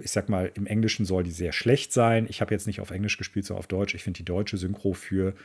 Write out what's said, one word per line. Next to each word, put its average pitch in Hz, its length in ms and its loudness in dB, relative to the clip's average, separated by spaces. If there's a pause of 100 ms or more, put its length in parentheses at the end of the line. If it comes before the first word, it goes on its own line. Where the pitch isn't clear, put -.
ich - 100 -6
sag 98 160 0
mal, 95 260 2
im 101 120 -4
Englischen 110 380 2
soll 92 200 2
die 87 80 -4
sehr 82 200 -4
schlecht - 400 2
sein. 113 360 6
Ich - 120 -6
habe 107 140 0
jetzt 98 120 -4
nicht 98 140 -4
auf 95 100 -10
Englisch 98 260 -2
gespielt, 98 280 -4
sondern 95 140 -6
auf 95 80 -8
Deutsch. 98 280 0
Ich 90 100 -12
finde 90 140 -4
die 87 60 -12
deutsche 95 320 0
Synchro 92 360 0
für 95 420 0 (100)